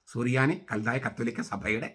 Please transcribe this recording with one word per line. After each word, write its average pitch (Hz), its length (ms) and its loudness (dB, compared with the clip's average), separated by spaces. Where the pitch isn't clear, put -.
സുറിയാനി 131 460 4
കൽദായ 110 280 0
കത്തോലിക്ക 117 520 -4
സഭയുടെ 107 460 -2